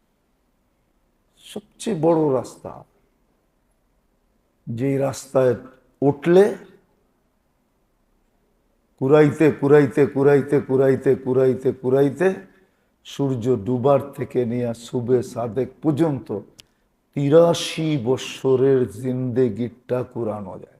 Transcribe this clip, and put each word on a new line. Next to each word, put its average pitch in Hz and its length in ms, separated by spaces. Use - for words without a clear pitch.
সবচেয়ে - 640
বড় 156 320
রাস্তা, - 500
যেই 135 280
রাস্তায় 131 580
উঠলে 175 540
কুরাইতে, 147 520
কুরাইতে, 143 540
কুরাইতে, 139 560
কুরাইতে, 131 540
কুরাইতে, 127 560
কুরাইতে 139 640
সূর্য 131 520
ডুবার 127 460
থেকে 123 340
নিয়ে 120 280
সুবে 120 500
সাদেক 120 460
পর্যন্ত 139 580
তিরাশি 151 920
বৎসরের 127 840
জিন্দেগিটা 127 1120
কুরানো 104 560
যায়। - 200